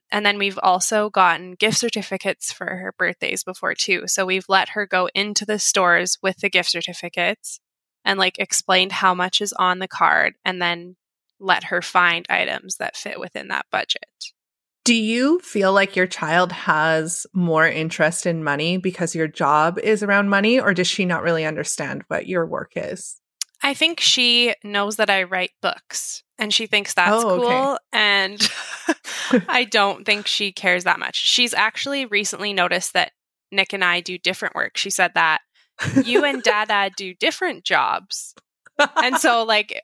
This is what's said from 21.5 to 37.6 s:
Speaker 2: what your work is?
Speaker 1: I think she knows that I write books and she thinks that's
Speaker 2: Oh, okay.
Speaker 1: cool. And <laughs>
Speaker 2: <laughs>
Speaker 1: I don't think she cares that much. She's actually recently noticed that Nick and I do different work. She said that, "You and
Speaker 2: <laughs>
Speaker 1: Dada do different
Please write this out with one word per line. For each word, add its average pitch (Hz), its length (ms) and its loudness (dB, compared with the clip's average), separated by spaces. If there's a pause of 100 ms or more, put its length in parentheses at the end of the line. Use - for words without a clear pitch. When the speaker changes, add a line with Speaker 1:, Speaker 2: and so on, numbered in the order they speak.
Speaker 2:
what - 200 -4
your 175 180 0
work - 320 -8
is? - 420 -10 (420)
Speaker 1:
I 277 120 2
think 320 260 0
she 240 540 4 (100)
knows 208 320 -2
that 208 140 2
I 190 140 2
write 180 280 -4 (100)
books - 600 -6 (140)
and 214 160 -2
she 220 140 0
thinks 202 260 0
that's 208 280 4
Speaker 2:
Oh, 220 100 2
okay. 240 140 2
Speaker 1:
cool. 262 340 0 (120)
And 202 480 0
<laughs> - 100 2 (800)
Speaker 2:
<laughs> 214 200 4
Speaker 1:
I 247 200 2
don't 202 360 0
think 208 200 0
she 196 280 -2
cares 180 320 0
that 175 140 2
much. - 180 -6
She's - 360 2
actually 262 520 0
recently 208 480 -4
noticed 180 400 0
that 180 180 0 (400)
Nick 196 220 0
and 190 100 -2
I 175 160 2
do 180 180 -8
different - 380 -4
work. - 220 -4
She 196 120 -4
said 180 260 0
that, 165 260 2 (640)
"You 247 180 2
and 269 200 -2
Speaker 2:
<laughs> - 0 -
Speaker 1:
Dada 208 520 0
do 185 200 -10
different 320 500 -4